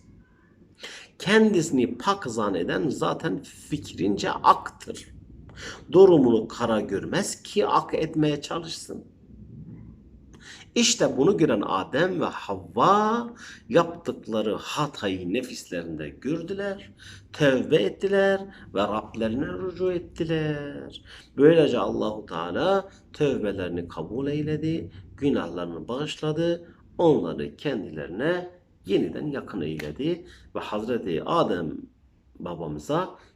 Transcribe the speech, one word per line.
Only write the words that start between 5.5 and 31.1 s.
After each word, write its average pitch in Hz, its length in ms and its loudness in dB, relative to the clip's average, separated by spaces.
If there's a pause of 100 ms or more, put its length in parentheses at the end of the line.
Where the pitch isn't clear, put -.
Durumunu 143 560 8
kara 113 320 0
görmez 98 640 -2
ki 208 240 0
ak - 280 2
etmeye 151 480 0
çalışsın. - 600 -10 (1700)
İşte 160 420 2
bunu 170 200 6
gören 131 300 4
Adem 139 540 0
ve 120 40 0
Havva 190 1040 0 (380)
yaptıkları 110 840 0
hatayı 92 800 -4
nefislerinde 82 760 -6
gördüler, 190 800 -6 (420)
tövbe 131 440 4
ettiler 196 640 2 (340)
ve 98 60 2
Rablerine 110 640 -2
rücu 180 460 -4
ettiler. 151 1120 -6 (340)
Böylece 143 420 8
Allahu 107 480 -2
Teala 110 640 -2 (240)
tövbelerini 95 760 -2
kabul 110 400 -6
eyledi, 151 640 -4 (260)
günahlarını 85 720 -2
bağışladı, 156 840 -4 (240)
onları 87 580 2
kendilerine 107 920 -4 (360)
yeniden 160 400 0
yakın 147 340 -6
eyledi 80 640 -4 (300)
ve 95 60 -6
Hazreti 107 640 -4